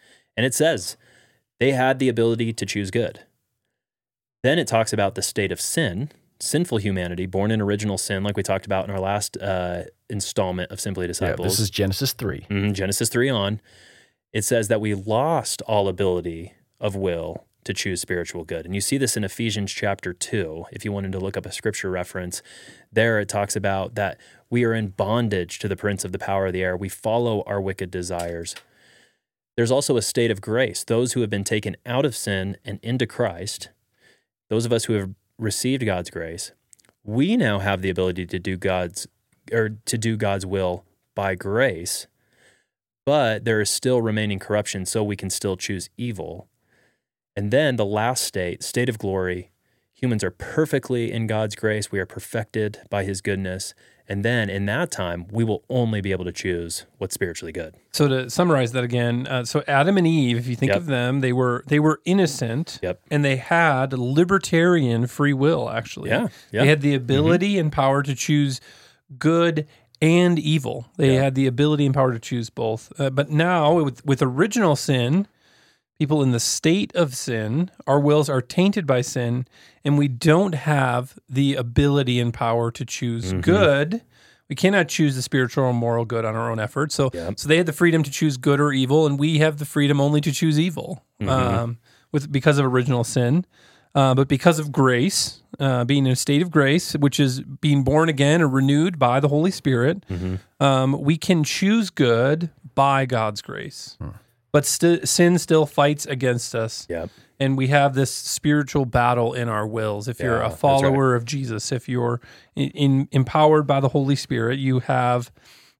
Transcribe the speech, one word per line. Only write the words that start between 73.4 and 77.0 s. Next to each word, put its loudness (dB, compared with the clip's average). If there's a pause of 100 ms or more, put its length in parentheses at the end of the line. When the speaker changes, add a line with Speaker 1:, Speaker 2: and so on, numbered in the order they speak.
Speaker 3:
with, -4
with 2
original 2
sin, 2 (720)
people 2
in 4
the 2
state 0
of 0